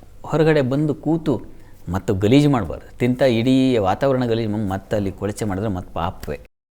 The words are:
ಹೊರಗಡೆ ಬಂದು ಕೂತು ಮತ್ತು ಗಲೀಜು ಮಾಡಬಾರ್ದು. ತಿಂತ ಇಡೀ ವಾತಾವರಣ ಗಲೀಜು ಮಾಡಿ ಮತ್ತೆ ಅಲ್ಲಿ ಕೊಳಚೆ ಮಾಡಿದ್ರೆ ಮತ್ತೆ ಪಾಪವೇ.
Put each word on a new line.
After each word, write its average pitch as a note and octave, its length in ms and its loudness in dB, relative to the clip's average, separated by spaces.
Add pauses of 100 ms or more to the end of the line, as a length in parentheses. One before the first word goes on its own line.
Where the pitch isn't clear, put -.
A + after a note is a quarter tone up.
(220)
ಹೊರಗಡೆ D3+ 400 2
ಬಂದು C#3 340 0
ಕೂತು D#3+ 460 -2 (480)
ಮತ್ತು F#2+ 260 -2
ಗಲೀಜು C3 340 6
ಮಾಡಬಾರ್ದು. G#2+ 480 -4
ತಿಂತ B2 240 0
ಇಡೀ C3 560 4
ವಾತಾವರಣ B2 480 0
ಗಲೀಜು A2+ 240 0
ಮಾಡಿ G#2+ 140 -2
ಮತ್ತೆ G2 320 -4
ಅಲ್ಲಿ G2 160 -2
ಕೊಳಚೆ G#2 340 -6
ಮಾಡಿದ್ರೆ G2+ 260 -2
ಮತ್ತೆ F#2 220 -8
ಪಾಪವೇ. E2 460 -6 (400)